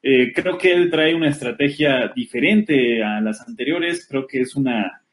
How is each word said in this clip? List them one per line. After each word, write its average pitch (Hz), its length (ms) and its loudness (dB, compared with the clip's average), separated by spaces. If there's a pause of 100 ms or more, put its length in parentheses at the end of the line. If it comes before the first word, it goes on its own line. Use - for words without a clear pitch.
Eh, 127 320 4
creo 170 240 -2
que 180 140 4
él 175 180 4
trae 160 240 2
una 165 140 0
estrategia 143 880 0
diferente 127 880 0
a 107 160 -2
las 107 260 -4
anteriores, 165 640 -4
creo 135 160 -4
que 135 140 -6
es 127 160 -4
una 120 460 -4 (120)